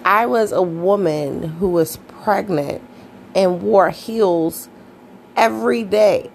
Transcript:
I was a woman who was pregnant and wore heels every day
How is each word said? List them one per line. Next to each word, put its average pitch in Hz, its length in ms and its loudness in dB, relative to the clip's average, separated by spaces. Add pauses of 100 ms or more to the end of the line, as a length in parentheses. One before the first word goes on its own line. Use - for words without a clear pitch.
I 208 220 2
was 226 260 0
a 170 100 0
woman 170 800 -2
who 170 260 -4
was 170 280 0 (260)
pregnant 190 580 -2 (520)
and 180 280 0
wore 196 280 4
heels 170 760 -2 (720)
every 226 480 0
day 202 500 2